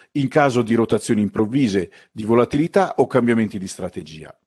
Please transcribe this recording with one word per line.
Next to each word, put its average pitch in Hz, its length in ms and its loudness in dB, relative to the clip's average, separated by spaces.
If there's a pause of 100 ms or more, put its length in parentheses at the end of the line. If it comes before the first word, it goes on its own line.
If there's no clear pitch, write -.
(140)
in 139 140 -2
caso 131 360 2
di 110 100 -2
rotazioni 113 480 0
improvvise, 104 680 0 (200)
di 110 120 -12
volatilità 143 760 0
o 135 80 2
cambiamenti 117 540 0
di 92 80 -8
strategia. 78 680 -12 (120)